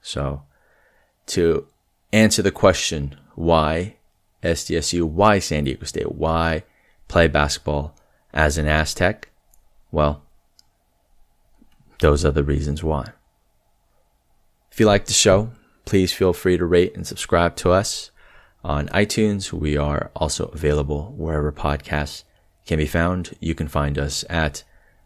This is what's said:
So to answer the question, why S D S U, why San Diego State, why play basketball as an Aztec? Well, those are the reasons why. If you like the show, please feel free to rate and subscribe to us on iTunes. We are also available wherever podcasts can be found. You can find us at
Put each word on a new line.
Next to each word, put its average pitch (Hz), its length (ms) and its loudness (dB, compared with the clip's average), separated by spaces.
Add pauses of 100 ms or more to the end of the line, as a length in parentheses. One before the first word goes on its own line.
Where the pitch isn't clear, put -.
So 71 400 -8 (840)
to 82 400 0 (460)
answer 107 300 4
the 95 80 2
question, 78 680 0 (180)
why 82 600 0 (460)
S 82 240 -2
D 85 100 -2
S 80 160 -2
U, 85 140 0
why 98 320 4
San 76 260 -2
Diego 65 200 -6
State, - 280 -6
why 80 520 -2 (440)
play 82 200 4
basketball 73 680 -2 (360)
as 76 260 2
an 76 80 -2
Aztec? 78 640 0 (600)
Well, 73 320 0 (1800)
those 73 240 4
are 78 60 4
the 73 140 0
reasons 71 400 -2
why. 73 280 -4 (1600)
If - 80 -20
you 110 80 6
like 101 200 4
the - 60 -4
show, 107 380 4 (360)
please 92 260 2
feel 92 220 2
free 90 240 2
to 87 80 0
rate 87 280 4
and 87 120 -10
subscribe - 500 0
to 87 160 2
us - 380 -2 (520)
on 73 260 -4
iTunes. 104 640 0
We 76 280 -2
are 73 360 -2
also - 340 -4
available 76 680 -2
wherever 76 340 -4
podcasts 73 720 -6 (420)
can 82 100 -2
be 76 100 0
found. 87 540 -2
You 82 140 -4
can 78 120 -6
find 73 320 -2
us 71 300 -4
at 80 340 -2 (440)